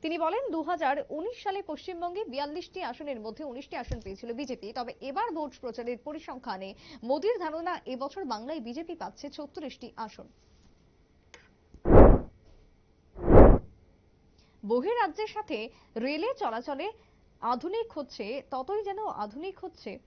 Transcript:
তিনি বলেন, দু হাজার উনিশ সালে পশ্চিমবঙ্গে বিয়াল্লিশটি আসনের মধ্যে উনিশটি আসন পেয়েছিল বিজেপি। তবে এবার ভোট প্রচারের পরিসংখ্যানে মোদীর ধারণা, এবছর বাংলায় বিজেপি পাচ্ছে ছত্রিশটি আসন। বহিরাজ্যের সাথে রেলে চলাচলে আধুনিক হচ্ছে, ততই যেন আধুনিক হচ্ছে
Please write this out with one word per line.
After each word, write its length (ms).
তিনি 160
বলেন, 340
দু 100
হাজার 480
উনিশ 340
সালে 180
পশ্চিমবঙ্গে 600
বিয়াল্লিশটি 600
আসনের 360
মধ্যে 240
উনিশটি 320
আসন 260
পেয়েছিল 320
বিজেপি। 420
তবে 260
এবার 300
ভোট 280
প্রচারের 380
পরিসংখ্যানে 760
মোদীর 360
ধারণা, 460
এবছর 400
বাংলায় 340
বিজেপি 360
পাচ্ছে 340
ছত্রিশটি 680
আসন। 320
বহিরাজ্যের 600
সাথে 420
রেলে 380
চলাচলে 580
আধুনিক 500
হচ্ছে, 500
ততই 320
যেন 220
আধুনিক 540
হচ্ছে 480